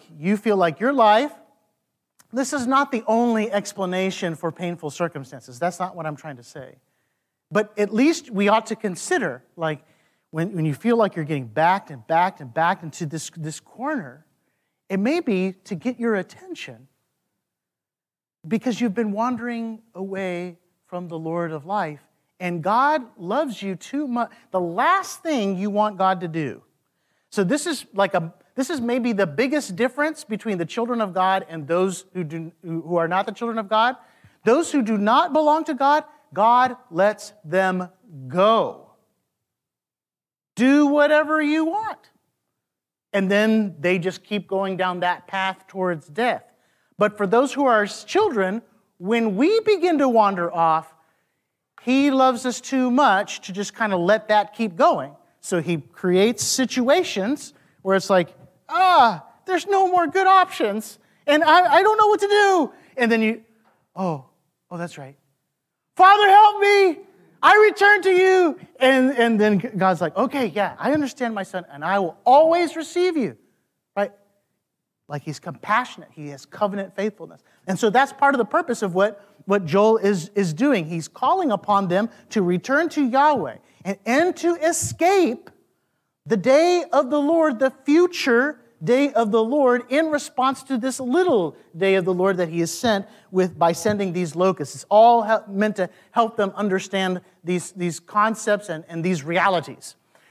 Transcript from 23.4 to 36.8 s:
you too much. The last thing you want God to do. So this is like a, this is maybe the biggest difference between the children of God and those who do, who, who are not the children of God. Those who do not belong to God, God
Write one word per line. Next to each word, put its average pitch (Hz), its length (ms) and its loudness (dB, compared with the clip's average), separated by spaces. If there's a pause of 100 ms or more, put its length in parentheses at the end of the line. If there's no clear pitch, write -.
you 190 140 -6
too 285 320 -8
much. 240 240 -6 (180)
The 185 100 -2
last 262 640 -2
thing 214 340 -2
you 202 140 -4
want 208 260 0
God 190 260 2
to 180 60 -6
do. 156 340 -6 (680)
So 202 140 0
this 269 220 -2
is 320 280 -8
like 196 200 0
a, 165 200 -4 (220)
this 262 120 -4
is 311 120 -4
maybe 240 320 -2
the 196 160 0
biggest 254 480 -4
difference 294 480 -4
between 208 340 -6
the 170 80 -4
children 233 340 -4
of 196 140 -4
God 185 340 0
and 160 200 -12
those 180 360 -2 (100)
who 185 100 -6
do, 160 280 -10 (100)
who, 165 200 -8
who 170 140 -4
are 165 120 0
not 185 180 -2
the 220 60 -10
children 233 260 -8
of 202 100 -8
God. 226 280 0 (480)
Those 285 280 2
who 285 100 0
do 214 160 -2
not 262 340 2
belong 311 320 2
to 311 100 -6
God, 285 300 2 (300)
God 240 420 4 (140)